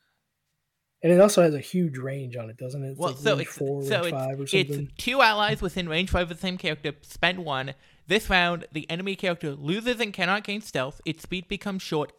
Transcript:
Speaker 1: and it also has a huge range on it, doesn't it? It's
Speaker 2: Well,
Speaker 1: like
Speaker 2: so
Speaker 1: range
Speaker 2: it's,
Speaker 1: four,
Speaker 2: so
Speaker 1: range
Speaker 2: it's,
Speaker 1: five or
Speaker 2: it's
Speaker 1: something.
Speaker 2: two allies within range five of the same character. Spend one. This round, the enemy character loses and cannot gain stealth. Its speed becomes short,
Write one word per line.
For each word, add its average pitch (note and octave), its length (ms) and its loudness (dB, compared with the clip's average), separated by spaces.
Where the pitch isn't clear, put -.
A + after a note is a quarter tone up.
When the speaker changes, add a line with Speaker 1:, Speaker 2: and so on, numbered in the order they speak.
Speaker 1:
and E3 100 6
it F3+ 80 10
also G3+ 220 8
has D#3+ 100 6
a C#3+ 80 -2
huge E3 380 -2
range C3 380 -6
on A2+ 120 -8
it, A2 100 -14
doesn't C3+ 260 -8
it? C3+ 60 -8
It's C3+ 100 -12
Speaker 2:
Well, E3+ 100 0
Speaker 1:
like B2+ 80 -10
Speaker 2:
so D#3 180 2
Speaker 1:
range D#3+ 120 -4
Speaker 2:
it's, - 100 -16
Speaker 1:
four, C#3 240 -2
Speaker 2:
so C#3 200 0
Speaker 1:
range F3 40 0
Speaker 2:
it's, E3+ 60 -2
Speaker 1:
five C3+ 260 -4
or C#3+ 60 -6
Speaker 2:
it's C3+ 80 -6
Speaker 1:
something. D3 440 0
Speaker 2:
two B3+ 240 0
allies G#3+ 400 4
within F3+ 280 -4
range E3+ 220 0
five F3+ 200 2
of E3+ 60 -10
the - 40 -16
same F#3 160 -4
character. D3+ 360 -4
Spend F3+ 420 -2
one. C#3 300 -4
This G#3 240 0
round, F3 400 2
the D3+ 180 -8
enemy F#3 280 -4
character E3+ 400 -2
loses G#3+ 440 -2
and G#3+ 120 -2
cannot F#3+ 320 0
gain G#3 160 -6
stealth. C#3 440 -4
Its D#3 200 -6
speed F3+ 240 -6
becomes G3 340 -4
short, D3+ 360 -2